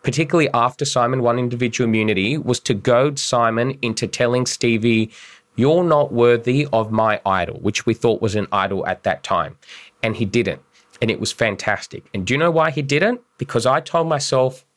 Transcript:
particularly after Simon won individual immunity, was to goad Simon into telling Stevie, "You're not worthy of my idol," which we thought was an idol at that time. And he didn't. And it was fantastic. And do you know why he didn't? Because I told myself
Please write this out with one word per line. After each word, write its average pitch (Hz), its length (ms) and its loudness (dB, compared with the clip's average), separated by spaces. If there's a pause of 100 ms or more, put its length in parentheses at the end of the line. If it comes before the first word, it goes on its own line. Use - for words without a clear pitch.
particularly 147 500 0
after 123 320 0
Simon 127 380 0
won 120 160 2
individual 123 500 -2
immunity, 110 480 0
was 123 240 -2
to - 140 -2
goad 127 440 2
Simon 120 640 0
into 113 260 -4
telling 123 380 0
Stevie, 113 680 0 (460)
"You're 156 280 4
not 147 280 2
worthy 120 580 2
of 110 220 0
my 110 320 2
idol," 95 380 -2
which - 240 -2
we 113 80 2
thought 113 260 0
was 104 140 -2
an 104 180 -2
idol 98 340 -2
at 92 180 -6
that - 180 -2
time. 80 340 -4 (460)
And 110 120 -2
he 110 120 -2
didn't. 98 340 -2 (400)
And 113 100 0
it - 100 -2
was - 120 -4
fantastic. - 800 -4
And 95 140 -6
do 120 80 0
you 139 40 0
know 170 120 2
why 160 200 2
he 147 120 -6
didn't? 170 400 0 (160)
Because 120 260 -2
I 131 160 4
told 165 260 -2
myself 135 600 -2 (100)